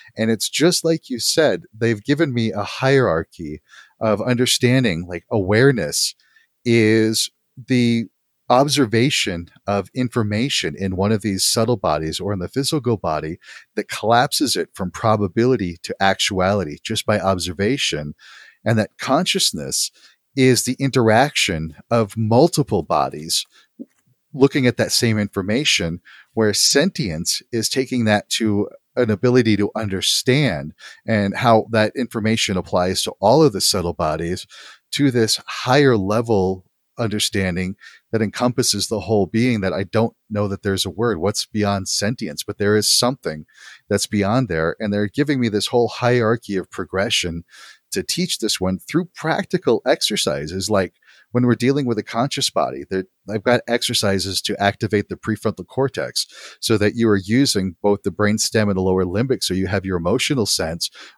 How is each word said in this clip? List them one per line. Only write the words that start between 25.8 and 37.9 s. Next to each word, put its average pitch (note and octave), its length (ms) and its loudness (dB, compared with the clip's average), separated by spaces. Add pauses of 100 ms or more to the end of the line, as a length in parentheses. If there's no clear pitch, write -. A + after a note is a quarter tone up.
where G#2+ 200 2
sentience G#2 880 0 (100)
is A2+ 180 -2
taking B2+ 360 -2
that G#2 240 2
to G#2 400 0 (260)
an B2 140 2
ability A2+ 480 4
to G2+ 180 0
understand G#2 1000 -2 (340)
and G2+ 280 0
how A2+ 360 4
that G#2+ 240 2
information A2 640 -2
applies F#2 440 0
to - 100 -6 (100)
all A#2+ 200 6
of C#3 120 6
the G2 80 -6
subtle E2+ 320 0
bodies E2 520 -2 (460)
to C#3 180 2
this A#2 380 2
higher C3 500 2
level G2 680 0 (340)
understanding F#2+ 800 -2 (360)